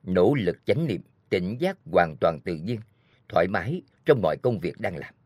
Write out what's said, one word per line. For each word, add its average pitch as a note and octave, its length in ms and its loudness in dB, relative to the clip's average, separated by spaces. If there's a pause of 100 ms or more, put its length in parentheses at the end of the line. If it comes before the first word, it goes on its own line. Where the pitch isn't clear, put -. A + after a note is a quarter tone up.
nỗ F#2 320 4
lực F#2+ 320 -2
chánh D3 200 0
niệm, F2+ 160 -4 (260)
tỉnh G2 320 -2
giác F#3+ 160 -2 (160)
hoàn E2+ 280 2
toàn E2 240 2
tự F2+ 100 -4
nhiên, G#2+ 260 -6 (480)
thoải F2 200 2
mái G#2+ 340 -4 (220)
trong C3+ 180 4
mọi D#2 200 0
công A#2 180 0
việc E2+ 200 -6
đang G2 160 -6
làm. - 180 -14 (120)